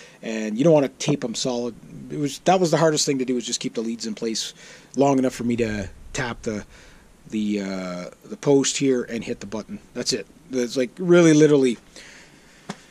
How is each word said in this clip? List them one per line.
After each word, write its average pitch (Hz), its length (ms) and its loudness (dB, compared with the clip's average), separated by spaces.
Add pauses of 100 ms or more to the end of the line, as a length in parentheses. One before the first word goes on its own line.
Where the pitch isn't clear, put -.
(220)
And 110 360 -6
you 135 80 2
don't 165 80 8
wanna 139 160 4
tape - 340 -4
'em 117 100 -6
solid. 120 400 -4 (360)
It 151 80 -10
was, 143 220 -6
that 185 200 2
was 175 120 2
the 160 60 2
hardest 151 280 2
thing 143 140 0
to 127 60 -2
do, 127 100 -2
was 117 100 -4
just - 160 -6
keep 131 140 -8
the 117 60 -4
leads 117 240 -8
in 110 100 -8
place 113 380 -6 (440)
long 139 200 4
enough 131 160 0
for 117 120 -8
me 120 120 0
to 107 320 -4 (220)
tap 120 300 -6
the, 107 240 -6 (640)
the, 104 320 -2
uh, 92 480 -8 (160)
the - 100 -14
post 139 420 2
here 131 260 0
and 117 200 -8
hit - 160 -8
the - 60 -14
button. 104 340 -10 (140)
That's 120 180 -6
it. 104 160 -6 (240)
It's, 123 240 -4
like, 127 220 -2
really 175 340 6
literally, 147 460 6 (1120)